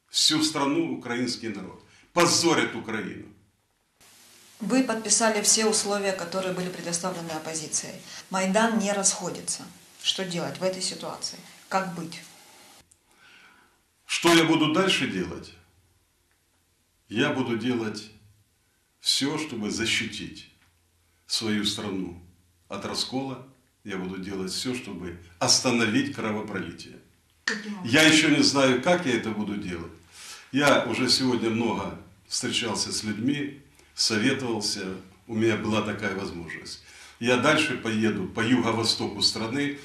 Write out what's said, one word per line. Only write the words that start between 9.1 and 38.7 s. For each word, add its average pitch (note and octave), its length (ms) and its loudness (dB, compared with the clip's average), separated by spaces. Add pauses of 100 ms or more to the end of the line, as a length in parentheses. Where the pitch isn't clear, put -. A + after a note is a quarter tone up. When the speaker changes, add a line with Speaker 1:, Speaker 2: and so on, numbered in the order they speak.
Speaker 2:
Что - 220 0
делать D#3+ 340 -4
в - 40 -6
этой F#3 200 -2
ситуации? - 560 -8 (300)
Как F#3 260 0
быть? - 260 -10 (1900)
Speaker 1:
Что - 280 4
я E3 100 8
буду D#3 280 4
дальше F3+ 340 2
делать? F#2 460 -6 (1600)
Я C3+ 240 0
буду A#2+ 240 -2
делать A2 540 -4 (880)
всё, D3 380 0
чтобы A2 320 -4
защитить A2 800 -4 (760)
свою G#2+ 380 -2
страну F#2+ 580 -4 (460)
от G2 160 -10
раскола. B2+ 600 -6 (380)
Я G2 120 -8
буду F#2 220 -6
делать F#2+ 340 -6
всё, B2+ 220 -4
чтобы F2 440 -10 (200)
остановить A#2+ 760 2
кровопролитие. G2+ 840 -6 (460)
Speaker 2:
Каким - 340 -6
образом? F3 120 -6
Speaker 1:
Я D3+ 120 6
ещё D#3 260 6
не C#3+ 140 6
знаю, C3 400 4
как F3+ 240 2
я B2 80 2
это A2 160 -2
буду G#2 260 -4
делать. F2 360 -8 (600)
Я C3 320 6
уже B2 240 0
сегодня A2+ 400 4
много G2+ 500 -2 (300)
встречался G#2 640 -2
с F#2 120 -4
людьми, A#2+ 580 -2 (320)
советовался, G#2+ 1000 0 (300)
у A#2 80 -10
меня A2 220 4
была G#2+ 260 0
такая G#2 320 -4
возможность. E2+ 680 -10 (380)
Я B2 160 4
дальше C#3+ 400 4
поеду A2 500 0
по - 140 -4
юго-востоку A2 800 2